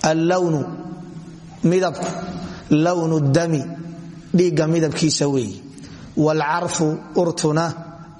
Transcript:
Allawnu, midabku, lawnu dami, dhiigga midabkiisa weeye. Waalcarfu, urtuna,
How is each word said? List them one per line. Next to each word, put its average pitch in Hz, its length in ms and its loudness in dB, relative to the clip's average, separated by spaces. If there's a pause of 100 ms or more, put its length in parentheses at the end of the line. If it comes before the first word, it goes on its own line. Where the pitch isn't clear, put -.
Allawnu, 165 580 2 (1040)
midabku, 175 420 2 (640)
lawnu 165 500 4 (120)
dami, 165 300 2 (720)
dhiigga 165 320 4
midabkiisa 156 640 2
weeye. 117 340 -2 (540)
Waalcarfu, 156 840 2 (160)
urtuna, 160 580 2 (480)